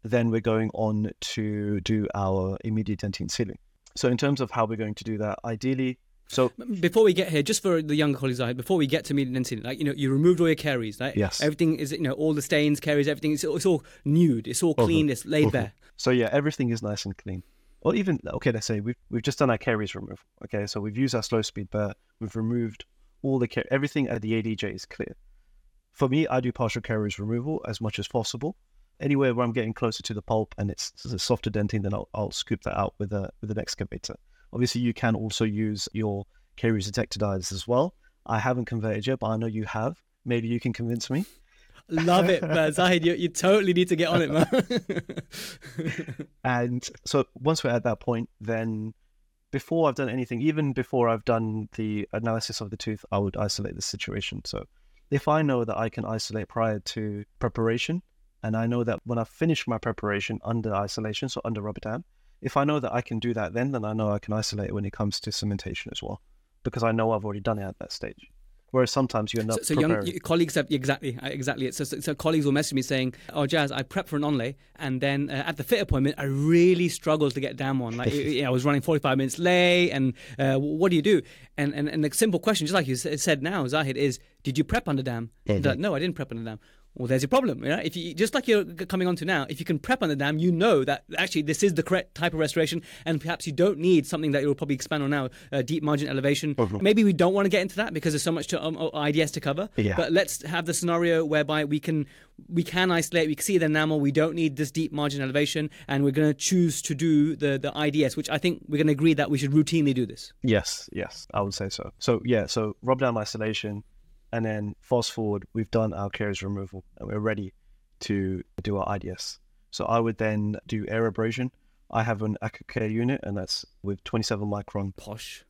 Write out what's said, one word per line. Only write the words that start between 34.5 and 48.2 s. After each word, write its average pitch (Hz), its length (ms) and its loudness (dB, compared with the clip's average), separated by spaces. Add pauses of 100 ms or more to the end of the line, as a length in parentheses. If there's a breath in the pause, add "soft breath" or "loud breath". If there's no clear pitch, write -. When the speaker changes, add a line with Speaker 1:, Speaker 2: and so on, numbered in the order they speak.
Speaker 1:
Obviously, 120 300 0
you 117 120 2
can 113 220 0
also 110 280 -2
use 107 480 -2
your 104 340 -4 (280)
caries 107 320 0
detector 104 320 -4
dies 98 320 -2
as 98 160 -8
well. 131 260 0 (340)
I 113 120 -2
haven't 123 280 0
converted 107 380 -4
yet, 131 140 0
but 107 120 -4
I 110 60 0
know 113 120 -2
you 107 160 -4
have. 113 360 -4 (240)
Maybe 117 220 -2
you 117 140 -2
can 117 120 -2
convince 117 380 -6
me. 160 140 0 (640 soft breath)
Speaker 2:
Love 170 420 4
it, 175 100 4
man. 156 320 2
Zahid, 180 320 4
you, 170 100 4
you 175 140 0
totally 190 440 4
need 180 160 4
to 175 80 2
get 170 120 2
on 175 140 4
it, 139 80 0
man. - 960 0
<laughs> - 1000 -10 (160)
Speaker 1:
And 123 420 0 (180)
so 139 200 2 (100)
once 156 300 0
we're 127 60 2
at 117 140 0
that 113 160 0
point, 117 280 -2 (120)